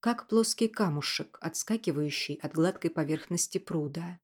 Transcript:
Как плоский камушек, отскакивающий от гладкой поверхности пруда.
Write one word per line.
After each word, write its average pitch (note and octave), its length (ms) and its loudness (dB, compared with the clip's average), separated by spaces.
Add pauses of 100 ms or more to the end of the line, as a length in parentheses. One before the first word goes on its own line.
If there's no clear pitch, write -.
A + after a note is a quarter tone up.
Как A#3 280 -2
плоский A3+ 400 4
камушек, E3+ 720 -2
отскакивающий D3+ 920 -2
от D3+ 180 -8
гладкой E3 380 2
поверхности D#3 680 -2
пруда. E3+ 680 -4